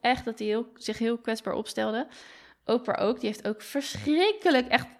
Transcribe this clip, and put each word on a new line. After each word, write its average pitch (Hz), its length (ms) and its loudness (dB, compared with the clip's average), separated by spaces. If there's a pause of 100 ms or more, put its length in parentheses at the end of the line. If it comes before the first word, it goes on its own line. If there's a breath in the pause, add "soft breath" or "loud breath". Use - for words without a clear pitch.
echt 254 240 0
dat 226 140 -6
hij 214 80 -4
heel, 226 260 -2
zich - 240 -8
heel 233 200 0
kwetsbaar 226 360 -4
opstelde. 220 540 -4 (580 loud breath)
Oprah 233 420 0
ook. 247 120 0
Die 220 100 -2
heeft 214 180 -6
ook 214 140 -4
verschrikkelijk, 294 1040 2
echt, 247 180 2 (140)